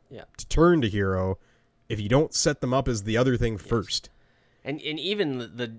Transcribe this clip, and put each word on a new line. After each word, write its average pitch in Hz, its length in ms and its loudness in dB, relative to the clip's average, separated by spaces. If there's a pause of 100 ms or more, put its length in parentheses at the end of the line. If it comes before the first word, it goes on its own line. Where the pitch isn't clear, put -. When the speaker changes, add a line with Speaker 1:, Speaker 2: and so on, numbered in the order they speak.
(120)
Speaker 1:
Yeah. 113 140 -16 (120)
Speaker 2:
to - 100 -12
turn 165 340 6
to 113 80 2
hero 95 500 0 (500)
if 110 100 -6
you 104 100 -4
don't - 260 2
set - 260 0
them 127 140 0
up 135 120 0
as 113 160 -2
the 110 140 0
other 127 180 4
thing 113 180 0
Speaker 1:
Yes. 98 100 -10
Speaker 2:
first. - 460 -4 (540)
Speaker 1:
And, 143 200 -6
and 151 160 -6
even 165 400 -2
the, 117 400 -8